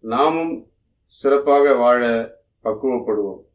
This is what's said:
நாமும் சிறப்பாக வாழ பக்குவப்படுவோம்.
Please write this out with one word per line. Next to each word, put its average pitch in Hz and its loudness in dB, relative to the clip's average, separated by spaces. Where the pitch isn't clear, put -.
நாமும் 151 -2
சிறப்பாக 143 2
வாழ 120 0
பக்குவப்படுவோம். 107 -4